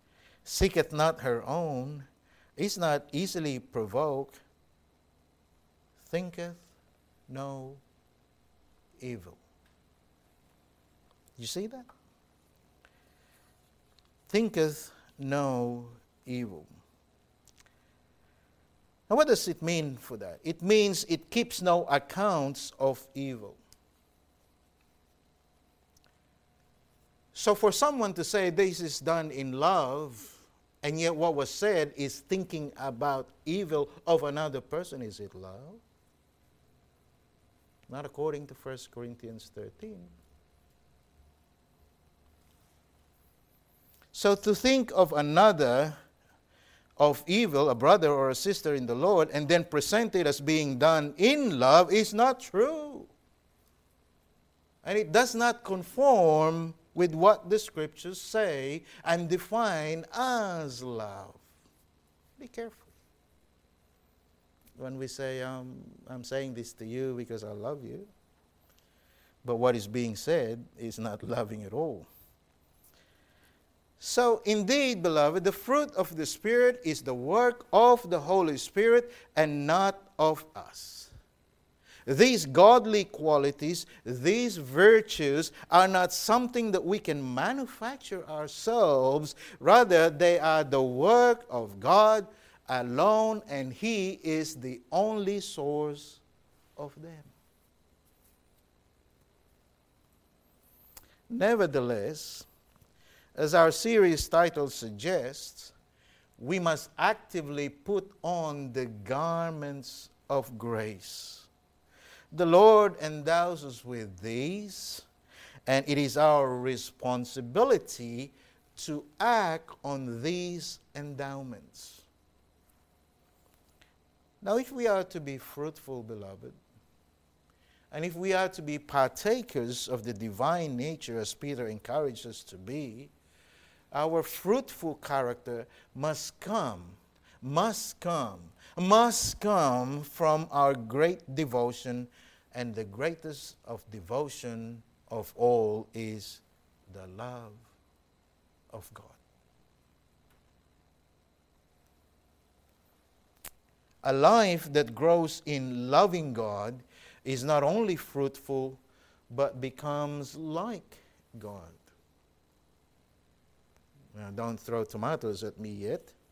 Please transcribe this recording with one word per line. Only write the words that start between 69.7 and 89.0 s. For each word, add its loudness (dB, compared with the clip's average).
is -6
being -4
said -4
is -12
not -8
loving -6
at -12
all. -6
So 2
indeed, 0
beloved, 2
the 2
fruit -2
of -4
the -4
Spirit 2
is -4
the -6
work 0
of 8
the 0
Holy 2
Spirit 4
and 0
not 2
of 2
us. -18
These 4
godly 8
qualities, -2
these -2
virtues 4
are 8
not 2
something 0
that 0
we 0
can -4
manufacture -6
ourselves. 2